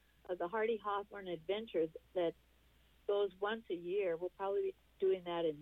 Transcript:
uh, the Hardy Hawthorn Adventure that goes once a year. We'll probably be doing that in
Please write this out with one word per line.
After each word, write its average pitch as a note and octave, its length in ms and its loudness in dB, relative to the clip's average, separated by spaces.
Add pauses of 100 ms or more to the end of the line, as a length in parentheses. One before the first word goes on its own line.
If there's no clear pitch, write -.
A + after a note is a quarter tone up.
(300)
uh, F3+ 60 0
the F3 120 -2
Hardy A3 360 0
Hawthorn G3+ 440 -4
Adventure F3+ 600 -2 (280)
that E3+ 180 2 (720)
goes G3+ 240 4 (100)
once A3 300 -2
a F#3 60 0
year. F3 420 0
We'll F3 200 -4
probably G3 240 0
be F#3+ 120 -2 (260)
doing F#3+ 260 4
that E3+ 200 0
in D#3 160 2